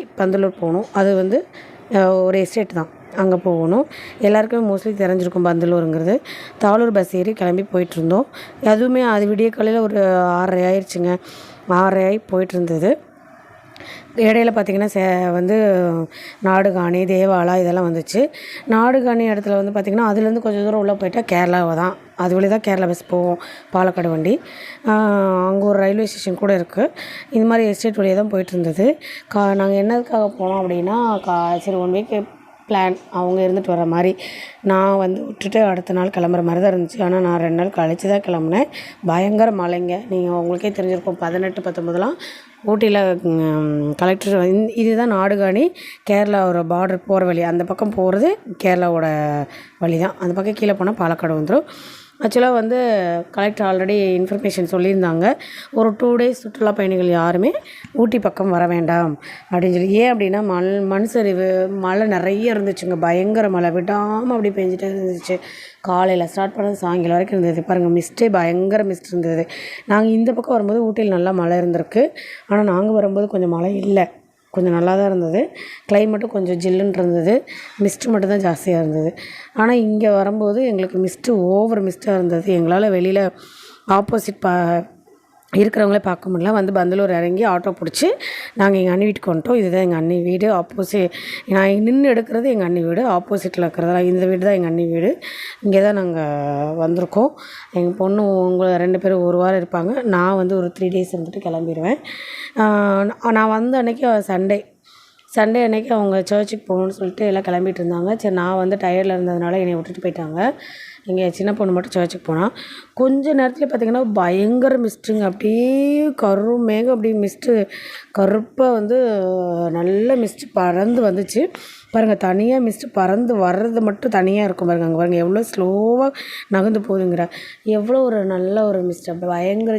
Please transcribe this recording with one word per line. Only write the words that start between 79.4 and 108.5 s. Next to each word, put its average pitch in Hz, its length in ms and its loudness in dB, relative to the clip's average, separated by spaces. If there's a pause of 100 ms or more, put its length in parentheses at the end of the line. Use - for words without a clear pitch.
ஆனா 233 100 4 (140)
இங்க 214 200 0 (140)
வரும்போது 208 400 -2 (100)
எங்களுக்கு 185 360 -2
மிஸ்ட், 226 280 -2 (220)
ஓவர் 214 320 2
மிஸ்ட்டா 190 320 -2
இருந்தது. 175 280 0 (120)
எங்களால 185 360 2
வெளியில 190 260 2 (760)
ஆப்போசிட் 208 480 -2
ப-, 175 420 0 (640)
இருக்கிறவங்களே 208 560 4
பார்க்க 180 240 -4
முடியல. 180 240 0
வந்து 196 200 0
பந்தலூர் 185 420 2
இறங்கி 180 340 0
ஆட்டோ 180 260 0
பிடிச்சி 175 300 0 (520)
நாங்க 196 200 4
எங்க 185 140 2
அண்ணி 196 120 2
வீட்டுக்கு 196 260 -2
வந்துட்டோம். 233 280 0
இதுதான் 185 260 2
எங்க 170 140 0
அண்ணி 170 160 0 (100)
வீடு. 180 200 0 (120)
ஆப்போசிட் 180 560 -2 (400)
நான் 196 320 2
நின்னு 269 260 4
எடுக்கிறது 226 420 0
எங்க 202 140 0
அண்ணி 175 200 0
வீடு, 175 140 0 (140)
ஆப்போசிட்ல 180 480 -2
இருக்கிறதெல்லாம் 175 460 0
இந்த 180 200 2
வீடு 185 180 0
தான் 202 100 2
எங்க 170 140 0
அண்ணி 170 200 0
வீடு. 170 180 0 (560)
இங்க 190 200 4
தான் 208 140 2
நாங்க 175 200 -2 (640)
வந்திருக்கோம். 180 480 0 (480)
எங்க 175 120 0 (120)
பொண்ணு, 202 220 0 (240)
உங்க 185 200 2 (160)
ரெண்டு 185 200 0
பேரும் 185 240 2
ஒரு 175 140 2
வாரம் 185 200 2
இருப்பாங்க. 175 320 -4 (220)
நான் 185 260 2
வந்து 185 180 0
ஒரு 175 80 -2 (100)
த்ரீ 185 180 -2
டேஸ் 185 200 -4
இருந்துட்டு 175 300 -8
கிளம்பிடுவேன். 165 520 -4 (600)
ஆ, 214 80 4 (420)
நான், 226 300 -2
நான் 220 180 2
வந்த 247 260 0
அன்னைக்கு 233 240 -2 (220)
சண்டே, 196 300 0 (800)
சண்டே 226 300 2
அன்னைக்கு 220 300 -2
அவங்க 202 200 2 (140)
சர்ச்சுக்கு 208 400 -2
போகணும்னு 190 300 -2
சொல்லிட்டு 190 300 -4
எல்லாம் 190 180 -2
கிளம்பிட்டு 180 340 -2
இருந்தாங்க. 175 300 -2 (100)
சரி, 202 120 -2
நான் 185 280 0